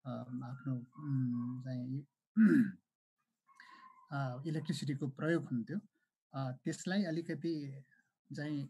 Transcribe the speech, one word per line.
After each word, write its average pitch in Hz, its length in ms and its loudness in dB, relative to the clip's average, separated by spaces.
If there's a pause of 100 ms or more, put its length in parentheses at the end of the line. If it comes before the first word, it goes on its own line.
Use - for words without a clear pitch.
अ, 131 40 -6 (340)
आफ्नो, 127 320 -4
उम्, 127 880 -2
चाहिँ, 131 440 -6 (280)
<clears throat> 180 440 8 (1300)
अ, 139 340 -4
इलेक्ट्रिसिटीको 147 640 -2
प्रयोग 156 380 2
हुन्थ्यो, 131 340 -2 (540)
अ, 135 180 -2
त्यसलाई 180 520 -2
अलिकति 160 800 -2 (520)
चाहिँ 147 340 -4